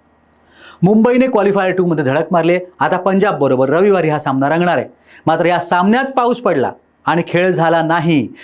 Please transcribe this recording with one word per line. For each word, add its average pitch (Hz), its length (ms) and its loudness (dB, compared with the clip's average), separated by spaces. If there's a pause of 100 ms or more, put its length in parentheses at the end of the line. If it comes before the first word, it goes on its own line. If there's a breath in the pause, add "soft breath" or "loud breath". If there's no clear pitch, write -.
(840 loud breath)
मुंबईने 240 440 2
क्वालिफायर 196 500 0
टू 185 80 0
मध्ये 156 200 -2
धडक 156 280 -2
मारली. 170 260 2 (200)
आता 156 180 0
पंजाब 190 400 -2
बरोबर 135 320 0
रविवारी 175 400 2
हा 151 100 -2
सामना 139 300 -2
रंगणार 170 280 0
आहे. 120 80 -4 (400 loud breath)
मात्र 160 200 0
या 175 140 0
सामन्यात 196 460 0
पाऊस 247 360 -2
पडला 135 300 -2 (340)
आणि 160 220 0
खेळ 180 240 0
झाला 165 300 0
नाही, 156 460 0 (160 loud breath)